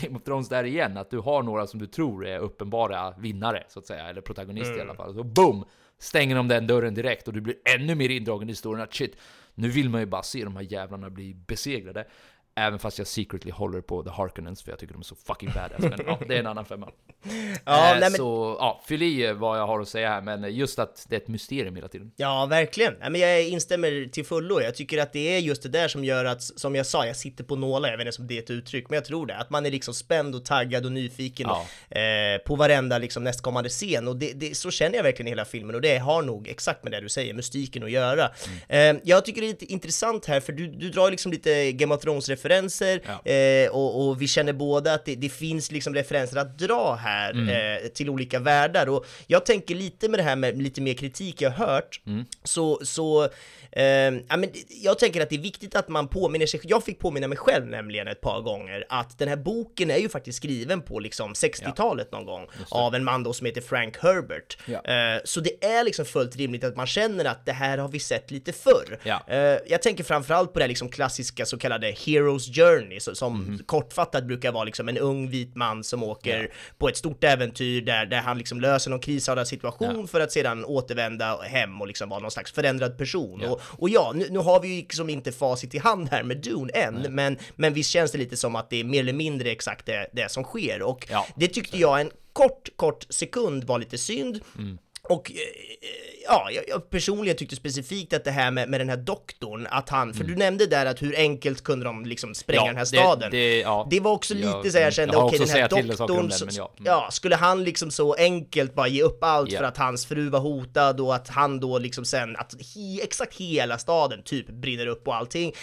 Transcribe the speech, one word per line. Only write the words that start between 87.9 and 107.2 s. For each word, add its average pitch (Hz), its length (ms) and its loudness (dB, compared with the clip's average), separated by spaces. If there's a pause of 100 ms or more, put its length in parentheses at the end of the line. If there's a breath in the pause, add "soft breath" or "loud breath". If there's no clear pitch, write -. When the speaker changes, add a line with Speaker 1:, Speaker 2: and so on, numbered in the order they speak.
Speaker 2:
det 156 60 -6
lite 123 200 -4
som 117 180 -2
att 113 140 -6
det 120 100 -2
är 117 40 -2
mer 135 160 0
eller 127 140 0
mindre 139 380 -2
exakt 107 340 -6
det, 104 280 -4
det 113 180 -4
som 131 120 -6
sker. 123 380 -4
Och 123 300 -4
Speaker 1:
Ja, 101 240 0
Speaker 2:
det 165 120 2
tyckte 196 220 -4
Speaker 1:
så - 60 -10
är - 20 -2
det. 175 40 4
Speaker 2:
jag 143 200 6
en 147 100 -4 (220)
kort, - 420 4
kort 151 340 0
sekund 165 540 -2
var 123 160 0
lite 117 180 -8
synd. 214 420 -4 (180)
Speaker 1:
Mm. 98 200 -8 (320)
Speaker 2:
Och, 175 220 0
eh, - 60 -12 (880)
ja, - 240 4
jag, 131 160 -4
jag - 220 -4
personligen 196 480 0
tyckte - 180 -8
specifikt 147 580 -6
att 147 100 -2
det 143 80 -2
här 131 200 2
med, 127 180 -2
med 135 100 -2
den 131 100 -2
här 127 80 -2
doktorn, 120 720 -8
att 135 200 -2
han, 127 240 0
för 107 100 -4
Speaker 1:
Mm. 175 100 -4
Speaker 2:
du 180 60 -2
nämnde 196 260 4
där 147 200 4
att 131 160 -2
hur 143 160 -2
enkelt 143 460 2
kunde 127 220 -2
de 113 200 -6
liksom 117 300 -8
spränga 139 260 2
Speaker 1:
Ja, 107 60 4
Speaker 2:
den 117 80 0
här 123 60 -2
Speaker 1:
det, 123 40 2 (120)
Speaker 2:
staden. 127 340 6
Speaker 1:
det, 117 280 4
ja. 107 300 2
Speaker 2:
Det 175 100 4
var 208 120 4
också 208 240 0
Speaker 1:
Ja, 202 220 0
Speaker 2:
lite 202 140 0
så 175 60 6
här, 165 60 10
jag 156 40 6
Speaker 1:
mm. 147 40 4
Speaker 2:
kände, 156 220 2
Speaker 1:
Jag 117 80 8
har 123 60 8
Speaker 2:
okej, 156 120 4
Speaker 1:
också 147 140 4
Speaker 2:
den 139 80 6
här 117 80 4
Speaker 1:
säga - 120 4
till 113 160 -2
saker 117 60 -2
om 110 40 0
Speaker 2:
doktorn 180 220 2
Speaker 1:
den, 95 80 -2
Speaker 2:
som, 95 80 -2
Speaker 1:
men 98 100 -6
ja. 101 240 -8
Mm. - 120 -16
Speaker 2:
ja, 135 200 4
skulle 175 240 2